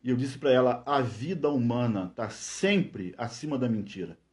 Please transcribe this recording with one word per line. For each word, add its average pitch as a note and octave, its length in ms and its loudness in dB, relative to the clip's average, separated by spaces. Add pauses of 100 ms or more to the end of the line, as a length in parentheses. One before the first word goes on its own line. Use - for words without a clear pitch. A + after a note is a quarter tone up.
E B2+ 80 0
eu B2 40 4
disse C3 220 -2
pra C#3 140 2
ela, B2+ 340 6
"A C#3 160 2
vida C#3+ 480 -2
humana A#2 680 0
tá G#2+ 140 -4
sempre E3+ 880 -2
acima C3+ 400 -6
da B2 100 0
mentira." F#2+ 480 -4 (180)